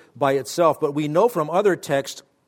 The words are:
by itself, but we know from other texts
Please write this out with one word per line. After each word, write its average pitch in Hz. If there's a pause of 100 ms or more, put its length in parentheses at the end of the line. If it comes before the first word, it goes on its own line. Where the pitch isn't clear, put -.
(140)
by 135
itself, 143
but 147
we 151
know 180
from 165
other 180
texts - (240)